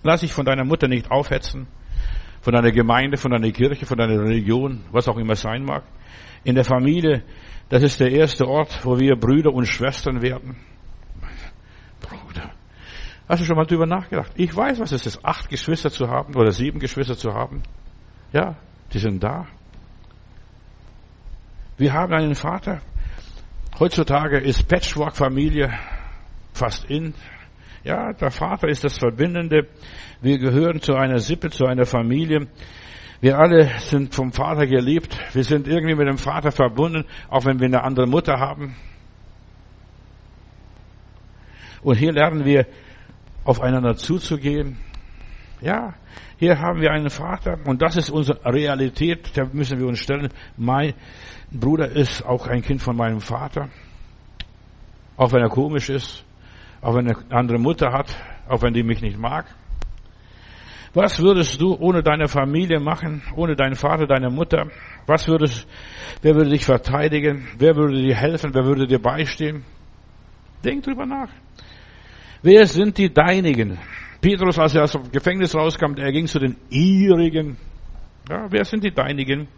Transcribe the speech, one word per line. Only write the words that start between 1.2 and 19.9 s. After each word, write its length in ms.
von 120
deiner 180
Gemeinde, 460
von 140
deiner 200
Kirche, 360
von 100
deiner 220
Religion, 720
was 160
auch 100
immer 180
sein 280
mag. 200
In 120
der 80
Familie, 600
das 140
ist 160
der 120
erste 360
Ort, 360
wo 160
wir 160
Brüder 380
und 120
Schwestern 560
werden. 340
Bruder, 480
hast 140
du 40
schon 100
mal 100
drüber 200
nachgedacht? 500
Ich 200
weiß, 240
was 120
es 140
ist, 180
acht 260
Geschwister 420
zu 180
haben 260
oder 160
sieben 280
Geschwister 360
zu 180
haben. 280
Ja, 220
die 80
sind 240
da. 240